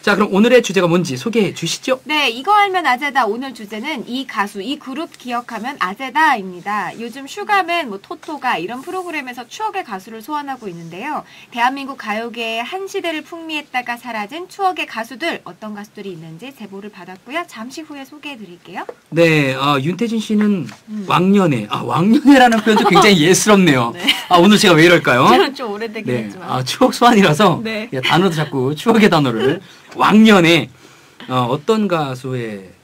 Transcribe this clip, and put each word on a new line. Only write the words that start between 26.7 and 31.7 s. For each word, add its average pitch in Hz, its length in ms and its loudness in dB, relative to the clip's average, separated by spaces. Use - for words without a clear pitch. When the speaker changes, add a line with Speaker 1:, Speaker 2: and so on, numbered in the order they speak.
Speaker 1:
소환이라서 196 680 4
Speaker 2:
네. 220 300 -6
Speaker 1:
예, 131 80 -4
단어도 165 320 2
자꾸 143 420 -2
추억의 220 360 4
단어를. 135 500 0
왕년에, 170 760 6
어, 127 220 -2
어떤 202 400 0